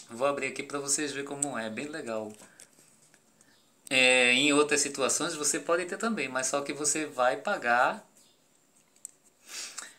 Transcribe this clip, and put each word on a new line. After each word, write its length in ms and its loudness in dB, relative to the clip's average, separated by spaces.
Vou 140 0
abrir 200 -2
aqui 140 -6
pra 160 -8
vocês 360 -2
verem 120 -8
como 320 -4
é, 120 -4
bem 180 -8
legal. 460 -8
É, 440 6
em 180 4
outras 300 4
situações 540 -2
você 220 -2
pode 280 0
ter 120 -8
também, 300 -2
mas 200 -2
só 120 0
que 140 -6
você 320 -2
vai 320 2
pagar, 680 2